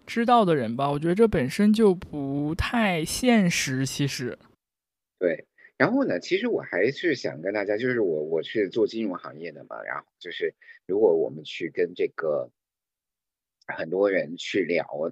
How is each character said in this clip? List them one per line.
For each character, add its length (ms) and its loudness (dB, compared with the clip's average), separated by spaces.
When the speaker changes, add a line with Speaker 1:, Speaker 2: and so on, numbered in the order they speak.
Speaker 1:
知 180 -2
道 220 6
的 100 4
人 200 -2
吧， 160 0
我 80 -2
觉 80 -2
得 80 2
这 120 6
本 220 0
身 240 4
就 220 6
不 580 -4
太 500 0
现 460 4
实， 340 0
其 240 0
实。 300 -6
Speaker 2:
对， 280 0
然 140 4
后 140 2
呢， 140 -2
其 180 -2
实 100 -4
我 140 -2
还 300 0
是 220 -2
想 280 -6
跟 120 -4
大 120 -2
家， 120 0
就 120 -2
是 100 0
我， 240 0
我 180 -2
是 280 -2
做 180 2
金 180 -4
融 120 -4
行 200 -16
业 140 -12
的 140 -18
嘛， 180 -12
然 160 -8
后 60 -14
就 140 -16
是 240 -4
如 100 0
果 160 6
我 160 0
们 140 -14
去 260 -8
跟 240 -2
这 140 -2
个 420 -4
很 220 -8
多 200 4
人 280 -2
去 240 -2
聊， 260 0